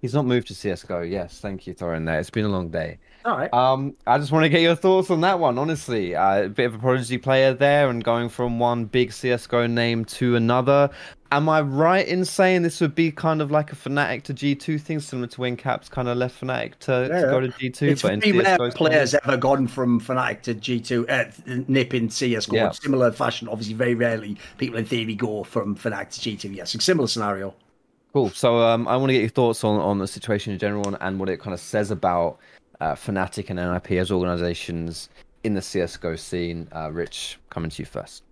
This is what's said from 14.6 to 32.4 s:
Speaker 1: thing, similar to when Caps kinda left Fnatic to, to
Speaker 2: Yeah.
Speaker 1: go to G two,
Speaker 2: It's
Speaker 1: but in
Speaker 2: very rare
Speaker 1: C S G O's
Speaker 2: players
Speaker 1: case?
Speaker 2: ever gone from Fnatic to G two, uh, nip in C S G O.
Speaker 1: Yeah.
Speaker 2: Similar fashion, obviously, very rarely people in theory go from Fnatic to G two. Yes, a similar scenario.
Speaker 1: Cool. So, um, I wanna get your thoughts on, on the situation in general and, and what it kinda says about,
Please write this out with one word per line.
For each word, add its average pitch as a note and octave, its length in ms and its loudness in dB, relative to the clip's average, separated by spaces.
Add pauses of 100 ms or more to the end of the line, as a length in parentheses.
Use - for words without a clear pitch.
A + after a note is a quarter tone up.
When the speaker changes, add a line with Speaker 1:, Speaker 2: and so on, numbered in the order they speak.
Speaker 1:
thing, D3+ 220 -6
similar B2 280 -6
to - 140 -12
when B2 120 -2
Caps - 360 -4
kinda B2 240 -2
left B2 260 -4
Fnatic B2+ 380 -6
to, B2+ 300 0
to D#3+ 60 -2
Speaker 2:
Yeah. F3+ 60 2
Speaker 1:
go C3 200 2
to C3 80 -2
G C3 200 -6
two, C#3+ 200 0
Speaker 2:
It's D3 120 2
Speaker 1:
but G2 140 2
in G#2 60 -2
Speaker 2:
very G#3 180 4
rare - 80 4
Speaker 1:
C F#3+ 60 6
S F3+ 40 4
G B2 60 2
O's A#2+ 120 -2
Speaker 2:
players D#3 380 4
Speaker 1:
case? C#3+ 100 4
Speaker 2:
ever C3+ 140 0
gone C3+ 300 2
from A#2+ 340 2
Fnatic B2 420 -2
to A#2+ 120 -4
G A#2 260 -4
two, A#2+ 280 -2
uh, B2+ 160 2 (440)
nip C3+ 240 2
in A#2 160 0
C A#2+ 260 0
S G#2+ 120 -2
G A#2 60 -4
O. A2+ 120 2
Speaker 1:
Yeah. F2+ 60 2
Speaker 2:
Similar B2+ 420 2
fashion, A#2 360 -2
obviously, A2 260 -6
very A#2+ 200 0
rarely A2+ 440 -2 (180)
people A#2+ 220 -4
in A2 80 -4
theory A2 280 -4
go G#2+ 300 -4
from G2+ 320 -4
Fnatic G2+ 360 -6
to - 100 -14
G G#2+ 160 -6
two. G2+ 140 -12
Yes, - 220 -8
a A2 60 -6
similar D#3+ 260 2
scenario. G2 480 -4 (580)
Speaker 1:
Cool. A#2+ 180 2
So, A#2 300 2
um, A#2 280 4
I B2 80 2
wanna C3+ 160 2
get B2+ 80 4
your A2 80 2
thoughts A#2 340 2
on, G#2+ 160 2
on G2 200 0
the F#2+ 100 -4
situation G#2 460 -4
in F2+ 40 -8
general G2+ 300 -2
and, G2+ 140 -6
and F#2+ 180 -4
what F#2+ 80 -4
it F2+ 120 -4
kinda F#2 180 -8
says G#2 340 -4
about, F2 460 0 (420)